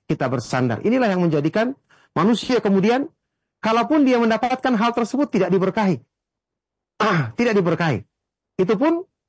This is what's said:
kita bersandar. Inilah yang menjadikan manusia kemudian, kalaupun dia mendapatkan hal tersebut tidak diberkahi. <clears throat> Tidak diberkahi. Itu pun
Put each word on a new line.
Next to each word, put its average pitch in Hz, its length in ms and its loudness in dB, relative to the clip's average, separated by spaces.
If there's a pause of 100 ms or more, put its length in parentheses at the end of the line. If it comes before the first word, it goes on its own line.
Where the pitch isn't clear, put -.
kita 123 240 -2
bersandar. 123 560 -2
Inilah 233 260 2
yang 180 140 0
menjadikan 160 480 0 (400)
manusia 226 480 0
kemudian, 214 480 2 (500)
kalaupun 233 460 2
dia 247 160 4
mendapatkan 240 560 0
hal 233 160 0
tersebut 247 400 -2
tidak 185 180 0
diberkahi. 190 460 0 (1000)
<clears throat> 160 400 -2
Tidak 233 160 0
diberkahi. 165 480 0 (560)
Itu 190 160 0
pun 320 320 0 (240)